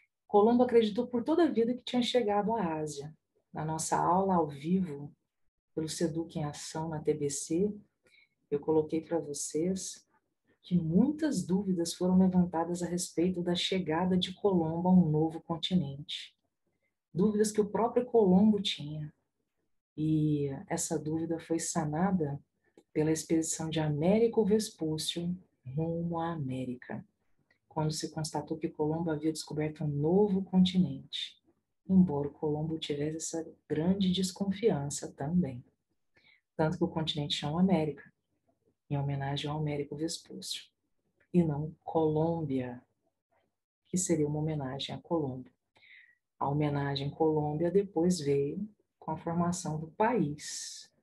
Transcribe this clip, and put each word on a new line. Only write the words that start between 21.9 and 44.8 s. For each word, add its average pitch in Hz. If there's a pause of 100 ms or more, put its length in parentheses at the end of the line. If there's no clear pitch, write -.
pela 156
expedição 160
de 156
Américo 196
Vespúcio 175 (300)
rumo 165
à 165
América, 127 (600)
quando 156
se 156
constatou 156
que 160
Colombo 160
havia 156
descoberto 151
um 151
novo 185
continente, - (460)
embora 147
o 143
Colombo 156
tivesse 151
essa 160 (140)
grande 180
desconfiança 190
também. 139 (880)
Tanto 160
que 170
o -
continente 151
chama 151
América, 160 (800)
em 143
homenagem 139
ao 151
Américo 147
Vespúcio, - (680)
e 175
não 156
Colômbia, 156 (1080)
que 180
seria 156
uma 147
homenagem 139